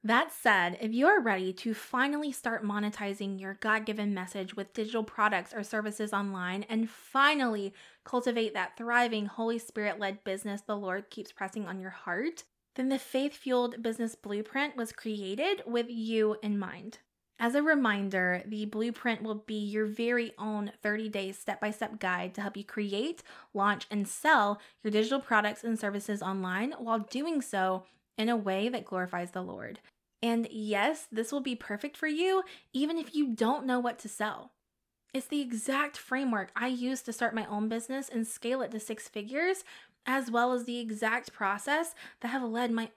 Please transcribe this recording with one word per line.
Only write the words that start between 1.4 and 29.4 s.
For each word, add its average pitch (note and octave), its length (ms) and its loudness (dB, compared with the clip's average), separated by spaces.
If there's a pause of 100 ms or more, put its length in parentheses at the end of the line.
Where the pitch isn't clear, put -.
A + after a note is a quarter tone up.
to A3 220 -2
finally C#4+ 560 0
start A3+ 340 -4
monetizing G#3 760 -2
your F#3+ 140 -8
God-given G#3+ 600 0
message F#3+ 400 -4
with G3 180 -6
digital A3 300 -2
products G#3 500 0
or G#3 120 -6
services G#3+ 480 -2
online G3 560 -2
and A3+ 200 2
finally B3+ 840 2 (300)
cultivate A#3 500 0
that F#3 220 -2
thriving A#3 500 4
Holy A3+ 320 -2
Spirit-led G#3 640 -2
business G3+ 380 -4
the G#3 160 -4
Lord G3+ 340 -4
keeps - 220 -12
pressing - 340 -6
on F#3 140 -6
your F#3 100 -8
heart, A#3 540 -4 (320)
then C4 120 0
the C4+ 100 2
Faith C#4 360 0
Fueled B3 500 0
Business A3+ 320 -2
Blueprint A3 600 -4
was A3+ 140 -4
created A3 760 -2
with A#3 240 0
you A3 540 2
in G#3 160 0
mind. - 400 -8 (400)
As A#3 160 2
a C#4+ 80 6
reminder, G3+ 840 4
the G#3+ 200 -4
blueprint A3+ 580 0
will G#3+ 240 -4
be G#3+ 80 -4
your G#3+ 320 0
very A#3 520 0
own G#3 340 -4 (100)
thirty-day G#3 480 -2
step-by-step G#3 720 -4
guide F3+ 340 -2
to G#3 60 -6
help G3+ 160 -4
you G3+ 80 -8
create, G#3 580 -2 (320)
launch, G3+ 380 2
and G3+ 160 0
sell G#3 520 4 (220)
your G#3+ 80 0
digital A3 300 4
products G#3+ 420 2
and A3+ 160 0
services G3+ 420 -2
online F#3+ 520 -2
while A3+ 260 0
doing C#4 420 -2
so F#3 440 0 (340)
in A3 100 2
a A#3+ 80 4
way G3+ 320 2
that B3 160 -4
glorifies F3+ 460 -4
the F3+ 120 -4